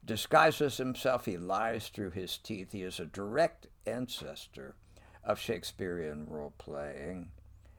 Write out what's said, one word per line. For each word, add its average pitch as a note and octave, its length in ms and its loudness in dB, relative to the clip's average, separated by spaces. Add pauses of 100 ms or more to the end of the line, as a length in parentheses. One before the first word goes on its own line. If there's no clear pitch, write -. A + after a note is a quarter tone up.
disguises D3 720 6
himself. B2+ 500 0
He F#2 120 -2
lies G#2+ 500 0
through G2 240 -4
his F2+ 260 -4
teeth. F#2+ 360 -8
He F#2+ 100 -4
is F#2 160 -6
a E2+ 60 -4
direct G#2+ 640 0 (180)
ancestor - 920 -6 (480)
of G#2 160 2
Shakespearean F2 920 -2
role-playing. D2 1000 -8 (500)